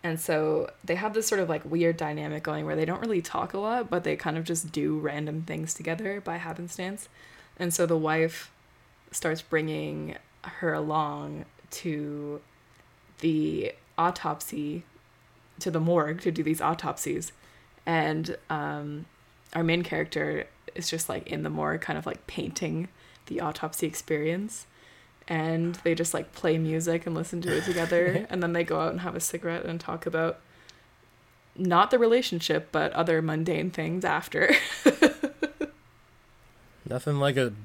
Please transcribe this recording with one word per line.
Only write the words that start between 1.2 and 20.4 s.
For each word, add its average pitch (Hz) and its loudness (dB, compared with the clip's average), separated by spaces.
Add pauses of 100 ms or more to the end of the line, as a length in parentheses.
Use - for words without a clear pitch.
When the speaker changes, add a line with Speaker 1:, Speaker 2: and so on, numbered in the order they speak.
Speaker 1:
sort 196 4
of, 170 0
like, 160 -2
weird 165 4
dynamic 151 -4
going 151 -2
where 156 -2
they 156 2
don't 170 -4
really 214 0
talk - -4
a 196 -2
lot, 226 -2
but 175 0
they 151 0
kind 156 -4
of 160 -4
just 165 -4
do 151 0
random 151 -4
things 160 -6
together 196 -6
by 170 -6
happenstance. 175 -8 (500)
And 175 0
so 175 4
the 165 4
wife 160 0 (600)
starts 160 -2
bringing 156 -2 (280)
her 170 -2
along 151 -2 (240)
to 147 -6 (760)
the 156 0 (240)
autopsy, 156 -2 (760)
to - -2
the 165 0
morgue 160 2
to 175 2
do 160 -2
these 156 0
autopsies. 156 -2 (540)
And, 156 0 (140)
um, 147 -6 (480)
our 170 0
main 170 4
character 151 -2 (260)